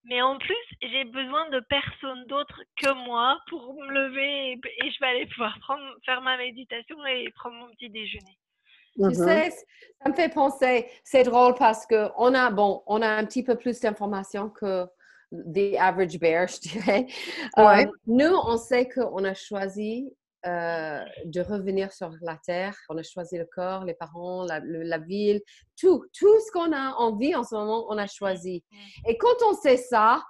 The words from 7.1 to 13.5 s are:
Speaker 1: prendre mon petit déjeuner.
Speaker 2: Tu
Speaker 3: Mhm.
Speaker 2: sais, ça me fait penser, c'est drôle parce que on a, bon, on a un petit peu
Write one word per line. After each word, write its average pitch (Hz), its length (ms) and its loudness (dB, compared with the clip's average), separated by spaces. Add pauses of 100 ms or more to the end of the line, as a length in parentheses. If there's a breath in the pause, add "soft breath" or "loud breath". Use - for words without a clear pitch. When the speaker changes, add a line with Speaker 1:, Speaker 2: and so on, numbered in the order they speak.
Speaker 1:
prendre 233 200 -14
mon 240 160 -20
petit 226 180 -20
déjeuner. 202 480 -14 (580 soft breath)
Speaker 2:
Tu 208 80 -2
Speaker 3:
Mhm. 185 100 4
Speaker 2:
sais, 302 380 2
ça - 580 -10
me - 40 -2
fait 330 200 0
penser, 254 560 0 (140 loud breath)
c'est 254 200 6
drôle 247 320 6
parce 226 300 2
que 214 320 2
on 247 160 6
a, 254 160 4
bon, 202 380 2
on 214 140 0
a 220 80 2
un 214 160 0
petit 247 180 -4
peu 254 140 0